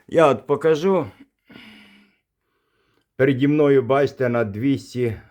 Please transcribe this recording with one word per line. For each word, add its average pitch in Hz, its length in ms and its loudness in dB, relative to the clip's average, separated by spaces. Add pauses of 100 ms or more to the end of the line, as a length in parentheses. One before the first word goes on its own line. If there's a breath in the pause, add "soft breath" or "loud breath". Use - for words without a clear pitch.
Я 160 200 4
от 135 200 -2
покажу. 156 600 0 (2250 loud breath)
Переді 135 260 0
мною, 143 340 2
бачите, 131 480 -2
на 117 140 0
двісті 117 720 -4 (160 loud breath)